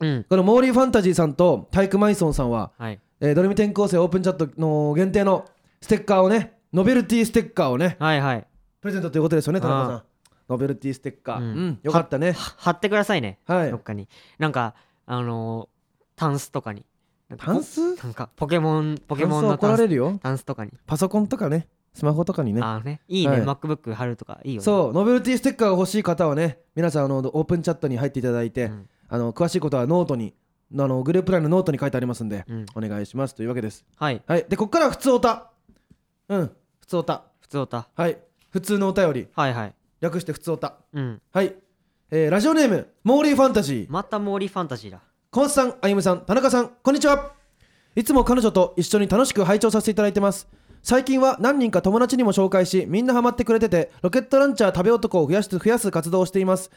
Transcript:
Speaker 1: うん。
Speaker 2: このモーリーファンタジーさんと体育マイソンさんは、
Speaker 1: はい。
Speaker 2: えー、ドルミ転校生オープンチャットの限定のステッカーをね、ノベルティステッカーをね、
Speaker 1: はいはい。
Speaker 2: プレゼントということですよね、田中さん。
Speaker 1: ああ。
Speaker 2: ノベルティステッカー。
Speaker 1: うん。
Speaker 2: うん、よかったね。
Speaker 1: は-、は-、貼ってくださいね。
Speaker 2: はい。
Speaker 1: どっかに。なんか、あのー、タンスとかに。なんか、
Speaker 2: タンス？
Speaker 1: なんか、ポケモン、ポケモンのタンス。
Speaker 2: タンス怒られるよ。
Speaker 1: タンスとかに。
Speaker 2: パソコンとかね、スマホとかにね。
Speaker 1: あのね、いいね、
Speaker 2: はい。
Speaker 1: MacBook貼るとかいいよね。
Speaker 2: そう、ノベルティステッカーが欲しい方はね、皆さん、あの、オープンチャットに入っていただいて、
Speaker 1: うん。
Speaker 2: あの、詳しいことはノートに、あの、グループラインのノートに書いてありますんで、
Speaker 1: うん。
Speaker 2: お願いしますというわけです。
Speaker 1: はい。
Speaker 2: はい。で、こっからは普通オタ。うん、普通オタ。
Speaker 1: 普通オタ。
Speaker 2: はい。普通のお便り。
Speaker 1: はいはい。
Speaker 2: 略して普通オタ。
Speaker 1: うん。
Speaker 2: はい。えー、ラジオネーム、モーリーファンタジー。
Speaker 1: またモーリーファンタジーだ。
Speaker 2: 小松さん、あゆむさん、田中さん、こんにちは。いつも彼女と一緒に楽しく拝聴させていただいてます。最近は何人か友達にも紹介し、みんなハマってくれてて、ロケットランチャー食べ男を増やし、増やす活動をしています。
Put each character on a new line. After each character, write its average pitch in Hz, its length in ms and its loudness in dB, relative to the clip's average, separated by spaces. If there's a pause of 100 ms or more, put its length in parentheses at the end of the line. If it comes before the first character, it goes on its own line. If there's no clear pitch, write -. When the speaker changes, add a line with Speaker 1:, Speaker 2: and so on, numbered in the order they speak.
Speaker 1:
う 160 40 0
ん。 135 220 -2
Speaker 2:
こ 190 80 2
の 185 80 4
モ 214 140 6
ー 254 40 6
リ 262 60 4
ー 254 60 2
フ 240 80 4
ァ 262 40 4
ン 247 60 0
タ 220 100 4
ジ 185 100 2
ー - 20 2
さ 170 120 2
ん 143 100 -2
と 165 360 2
体 196 140 2
育 190 140 0
マ 208 100 4
イ 202 60 2
ソ 170 120 0
ン 147 60 0
さ 139 100 -2
ん 120 80 -2
は、 110 260 -4
Speaker 1:
は 113 140 -10
い。 98 80 -12 (220)
Speaker 2:
え 143 100 2
ー、 147 40 2
ド 175 80 4
ル 190 40 2
ミ 202 60 0
転 208 160 2
校 202 180 0
生 185 120 0
オ 175 60 4
ー 175 40 0
プ 185 100 0
ン 185 40 -4
チ 180 60 0
ャ 185 40 0
ッ - 20 -14
ト 151 140 -4 (100)
の 151 340 0
限 180 200 0
定 202 100 2
の 190 220 2 (340)
ス - 80 -20
テ 214 120 2
ッ 208 40 -14
カ 190 160 2
ー - 20 6
を 185 60 6
ね、 214 300 0 (160)
ノ 180 100 2
ベ 247 120 4
ル 247 100 2
テ 226 100 0
ィ 226 100 4
ス 226 60 -2
テ 220 120 2
ッ - 100 -16
カ 151 160 0
ー - 20 0
を 123 60 0
ね、 170 200 0
Speaker 1:
は 156 160 0
い 147 60 2
は 135 160 0
い。 104 100 -8 (360)
Speaker 2:
プ 202 80 -8
レ 190 40 -6
ゼ 190 60 -4
ン - 20 -6
ト 170 80 -4
と 143 80 -2
い - 20 2
う - 20 2
こ 160 80 2
と 160 80 2
で 151 40 2
す 147 60 -4
よ 151 60 0
ね、 190 80 -2
田 123 80 0
中 135 160 0
さ - 20 -4
ん。 117 40 -6
Speaker 1:
あ 120 80 -8
あ。 - 40 -20 (460)
Speaker 2:
ノ 127 80 -4
ベ 135 100 -2
ル 135 80 -4
テ 135 140 -8
ィ 131 40 -4
ス 127 60 -16
テ 139 120 -12
ッ - 100 -18
カ 120 140 -8
ー。 - 20 -8
Speaker 1:
う 120 40 -6
ん。 - 20 -6
Speaker 2:
う 117 40 -6
ん、 151 360 -6
よ 151 100 -4
か 165 80 2
っ 165 80 -6
た 139 80 -4
ね。 170 160 -2
Speaker 1:
は-、 - 0 -
は-、 - 240 -12
貼 - 140 -2
っ 170 100 -6
て 208 80 -2
く 202 60 -2
だ 208 100 0
さ 208 100 -2
い 151 60 -2
ね。 101 240 -8
Speaker 2:
は 175 200 -2
い。 131 60 -4
Speaker 1:
ど 120 60 -6
っ - 40 -14
か 110 120 -12
に。 101 160 -12 (300)
な 156 100 -2
ん - 20 -4
か、 120 240 -4 (300)
あ 123 160 -6
の 113 500 -8
ー、 - 360 -20 (100)
タ 160 100 -2
ン 143 120 -2
ス - 100 -14
と 139 120 -8
か 107 120 -10
に。 101 100 -18 (460)
な 117 80 -16
ん - 20 -20
か、 - 60 -14
Speaker 2:
タ 165 80 -2
ン 294 100 -2
ス？ 339 320 -4
Speaker 1:
な 127 140 -12
ん 113 40 -10
か、 120 220 -14
ポ 151 120 -6
ケ 165 120 0
モ 156 220 0
ン、 151 260 -4
ポ 147 80 -6
ケ 147 100 -2
モ 151 140 0
ン 147 40 0
の - 80 2
タ 147 40 0
ン - 20 -2
ス。 - 40 -12
Speaker 2:
タ 208 60 4
ン - 20 4
ス - 20 4
怒 226 60 2
ら - 0 -
れ 226 100 4
る 170 80 0
よ。 160 260 -2
Speaker 1:
タ 131 100 -4
ン 135 60 -2
ス - 60 -14
と 135 100 -8
か 110 120 -12
に。 101 60 -14 (140)
Speaker 2:
パ 151 120 -4
ソ - 100 0
コ 208 100 -2
ン 208 100 0
と 254 100 -4
か 190 100 -4
ね、 160 220 -4 (240)
ス - 100 -10
マ 147 80 2
ホ 160 140 0
と 190 80 -4
か 156 100 -2
に 107 100 -2
ね。 117 80 0
Speaker 1:
あ 113 120 -4
の 110 80 -8
ね、 147 260 -10
い 185 160 -2
い 143 40 2
ね、 139 40 4
Speaker 2:
は 135 60 2
い。 120 60 2
Speaker 1:
MacBook 139 500 -6
貼 123 120 -8
る 120 120 -6
と - 80 -18
か - 180 -18
い 139 80 -8
い 123 40 -6
よ 107 40 -8
ね。 98 60 -4
Speaker 2:
そ 196 240 2
う、 110 40 -4
ノ 185 120 2
ベ 240 80 4
ル 247 100 2
テ 247 80 0
ィ 247 60 2
ス 247 40 -8
テ 269 100 2
ッ 269 40 -4
カ 220 120 2
ー - 20 4
が 185 80 2
欲 185 100 2
し 208 100 -4
い 208 60 0
方 170 240 0
は 143 80 0
ね、 156 240 -2 (160)
皆 165 160 0
さ 147 120 0
ん、 - 20 0
あ - 20 0
の、 135 120 -2
オ - 20 -2
ー 151 240 -2
プ 180 100 0
ン 170 60 0
チ 170 100 -2
ャ - 20 0
ッ 165 40 -16
ト 156 100 -4
に 127 100 -4
入 139 120 -2
っ - 20 -12
て 131 80 -8
い 117 40 -4
た 123 100 0
だ 120 100 -2
い 117 80 -4
て、 123 140 -4
Speaker 1:
う 107 60 -6
ん。 104 180 -16 (180)
Speaker 2:
あ 120 100 -6
の、 117 140 -2
詳 170 160 0
し 160 80 -4
い 180 60 -2
こ 147 80 -2
と 139 80 -2
は 123 100 0
ノ 175 140 2
ー 170 40 -2
ト 143 120 -2
に、 110 160 -8 (440)
あ 139 100 0
の、 131 160 -2
グ 156 100 0
ル 185 80 2
ー - 20 0
プ 185 80 -2
ラ 185 60 2
イ 165 40 0
ン 151 40 0
の 151 40 0
ノ 180 120 2
ー - 20 0
ト 165 80 -2
に 139 60 -2
書 143 100 -4
い 135 40 -6
て - 40 -4
あ 127 60 -2
り 123 40 -2
ま 123 100 -4
す 117 100 -8
ん 107 40 -6
で、 101 200 -8
Speaker 1:
う 113 40 -12
ん。 110 120 -10 (100)
Speaker 2:
お 110 60 -8
願 104 200 -6
い 101 40 -10
し - 100 -14
ま 131 140 -4
す - 60 -20
と 110 80 -10
い - 20 -6
う 117 40 -4
わ 123 60 -4
け 123 60 -6
で 107 80 -6
す。 - 160 -18 (100)
Speaker 1:
は 151 160 -4
い。 113 160 -8
Speaker 2:
は 170 100 0
い。 165 120 -2
で、 196 80 -2
こ 214 80 -2
っ 208 40 -6
か 339 100 0
ら 302 80 4
は - 40 -2
普 160 60 -8
通 269 140 0
オ 240 100 4
タ。 233 300 0 (760)
う 196 100 -2
ん、 160 140 -4 (300)
普 - 60 -20
通 180 100 -4
オ 165 60 -2
タ。 165 200 -6 (160)
Speaker 1:
普 - 80 -20
通 143 120 -8
オ 131 80 -6
タ。 117 280 -10
Speaker 2:
は 170 140 -2
い。 - 80 -6 (320)
普 190 100 -4
通 202 180 -2
の 196 120 0
お 190 40 -2
便 185 200 2
り。 120 200 -6
Speaker 1:
は 147 140 0
い 127 60 -2
は 113 140 -6
い。 - 80 -18 (260)
Speaker 2:
略 165 180 -4
し 156 60 -8
て 156 80 -8
普 - 80 -18
通 165 100 -6
オ 156 60 -4
タ。 147 180 -10 (160)
Speaker 1:
う 147 80 -8
ん。 120 220 -8 (100)
Speaker 2:
は 190 120 0
い。 190 120 -4 (560)
え 156 160 2
ー、 - 20 0
ラ 196 120 2
ジ 277 80 4
オ 320 40 4
ネ 311 120 4
ー 240 40 4
ム、 170 200 -2 (160)
モ 262 140 6
ー 302 40 2
リ 294 80 4
ー 277 60 2
フ 262 40 6
ァ 269 60 6
ン 254 60 -2
タ 214 80 2
ジ 135 280 -4
ー。 - 20 -14
Speaker 1:
ま 180 120 -4
た 208 160 -6
モ 202 160 -4
ー 202 40 -4
リ 196 80 -4
ー 185 40 -14
フ 190 80 -6
ァ 180 40 -2
ン 160 40 -8
タ 131 80 -10
ジ 107 140 -14
ー - 20 -18
だ。 90 80 -20 (320)
Speaker 2:
小 247 120 2
松 277 100 0
さ 262 120 4
ん、 247 140 -4
あ 190 80 0
ゆ 202 80 2
む 196 60 2
さ 180 120 2
ん、 175 120 -6
田 202 100 0
中 262 160 2
さ 247 100 4
ん、 233 100 -6 (120)
こ 262 80 4
ん - 20 4
に 294 60 0
ち 302 80 2
は。 277 240 2 (640)
い 247 80 0
つ - 80 0
も 254 140 6
彼 247 160 4
女 214 100 4
と 180 240 2
一 175 80 0
緒 208 160 0
に 202 80 0
楽 226 200 2
し - 40 -4
く 202 140 0
拝 208 140 2
聴 220 120 2
さ 214 80 2
せ 202 60 -4
て 220 60 0
い 190 40 -2
た 208 60 2
だ 208 80 2
い 196 40 -2
て 202 60 0
ま 196 140 2
す。 - 160 -14 (320)
最 262 240 2
近 262 160 0
は 262 180 2
何 269 180 2
人 233 140 0
か 175 100 2
友 202 200 2
達 247 160 0
に 247 80 2
も 196 80 2
紹 190 160 2
介 185 160 2
し、 185 240 0
み 190 120 0
ん 247 40 0
な 254 80 2
ハ 233 80 2
マ 240 80 2
っ 240 60 -2
て 240 100 -2
く 226 80 2
れ 226 60 2
て 220 100 0
て、 170 220 0 (100)
ロ 180 80 0
ケ 247 100 0
ッ 214 80 -2
ト 269 120 4
ラ 285 60 6
ン 277 100 2
チ 220 100 2
ャ 185 80 2
ー - 20 -6
食 180 80 0
べ 214 80 4
男 214 320 2
を - 20 0
増 135 60 0
や 202 100 2
し、 196 60 -4
増 180 160 -4
や 233 160 2
す 208 100 -4
活 165 220 -4
動 185 80 2
を 185 60 2
し 180 60 -6
て 190 100 0
い 190 40 0
ま 185 120 2
す。 185 200 -12